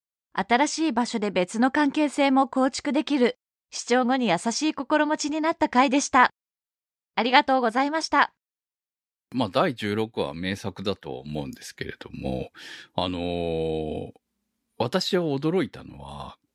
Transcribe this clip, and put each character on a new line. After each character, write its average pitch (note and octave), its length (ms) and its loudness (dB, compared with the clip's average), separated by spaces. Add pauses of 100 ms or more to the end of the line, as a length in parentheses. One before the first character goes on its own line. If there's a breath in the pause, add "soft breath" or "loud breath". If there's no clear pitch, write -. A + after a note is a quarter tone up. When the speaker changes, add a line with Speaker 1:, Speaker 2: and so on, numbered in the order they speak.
(340)
Speaker 1:
新 A#3+ 340 2
し D#4+ 220 -2
い - 40 0
場 A#3+ 120 0
所 A3+ 140 -4
で G#3 120 -2
別 F3+ 280 0
の C4 100 4
関 C#4+ 220 2
係 D4+ 160 2
性 C#4 240 2
も C4+ 160 4
構 C4 240 0
築 - 220 -4
で D4 100 2
き C#4+ 140 0
る、 A#3+ 200 4 (340)
視 - 140 -10
聴 B3+ 200 4
後 B3+ 100 2
に B3 140 2
優 E3+ 80 4
し A#3 320 -4
い D4+ 40 0
心 D4+ 320 0
持 D4+ 120 0
ち D4+ 140 -4
に D#4 100 -2
な D#4+ 100 2
っ E4 60 -8
た D#4 100 4
回 B3+ 220 4
で C4 100 2
し - 100 -2
た。 B3 200 6 (840)
あ G#3 80 0
り B3 80 0
が C4+ 120 6
と C4+ 140 2
う C4 40 0
ご A3+ 100 2
ざ C4 120 2
い C#4+ 80 0
ま D#4 100 -2
し - 80 -6
た。 C#4+ 220 2 (1000)
Speaker 2:
ま B2 160 0
あ、 - 20 -10
第 C#3 260 2
十 G#2 200 -2
六 A2 260 -2
話 D#2 60 -2
は C#2+ 60 -8
名 F2+ 220 -6
作 F#2+ 280 -10
だ G2 120 -2
と C2+ 240 -12
思 D2 240 -8
う C2+ 40 -10
ん B1+ 40 -10
で - 100 -16
す - 140 -16
け - 100 -10
れ - 140 -12
ど - 120 -16
も、 B1+ 400 -8 (440 loud breath)
あ F2+ 140 -2
の F2+ 100 -6
ー、 D#2+ 920 -4 (680)
私 F3+ 380 -2
は F3+ 80 0
驚 D#3 400 -2
い - 60 -6
た B2+ 140 -18
の - 160 -18
は、 C#3 380 -14 (160)